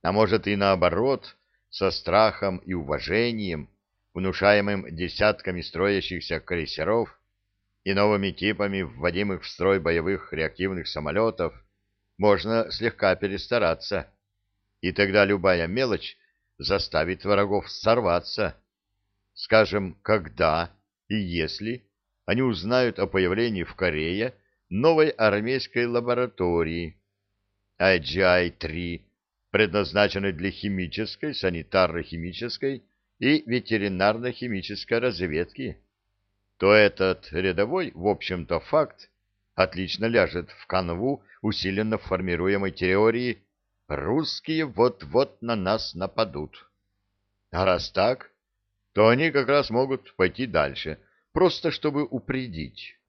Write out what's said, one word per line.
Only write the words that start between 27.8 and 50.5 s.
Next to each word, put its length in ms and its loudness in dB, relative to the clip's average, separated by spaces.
G 240 -2
I 280 4
три, 540 -8
предназначенной 840 2
для 200 -6
химической, 800 -6
санитарно-химической 1500 -2
и 300 2
ветеринарно-химической 1500 -2
разведки, 800 -4
то 140 4
этот 600 4
рядовой, 600 0
в 120 -2
общем-то, 520 -2
факт 500 -2
отлично 500 -2
ляжет 460 0
в 160 -20
канву 560 -2
усиленно 560 -2
формируемой 760 -2
теории 720 0
«русские 760 -4
вот-вот 760 0
на 160 -2
нас 360 -2
нападут». 800 -6
А 140 0
раз 260 2
так, 400 0
то 160 6
они 200 4
как 200 0
раз 200 2
могут 460 -2
пойти 300 0
дальше, 540 -2